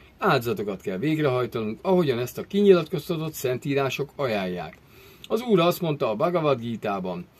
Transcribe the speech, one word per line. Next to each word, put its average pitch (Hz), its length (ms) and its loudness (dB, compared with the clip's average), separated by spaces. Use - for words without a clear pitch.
áldozatokat 113 640 0
kell 92 180 -6
végrehajtanunk, 127 840 -2
ahogyan 170 360 2
ezt 123 200 -6
a 107 40 -6
kinyilatkoztatott 170 880 2
szentírások 135 840 -2
ajánlják. 95 640 -4
Az 226 120 0
Úr 226 200 4
azt 170 200 2
mondta 147 300 -2
a 107 40 -2
Bhagavad 151 460 0
Gítában, 98 640 -6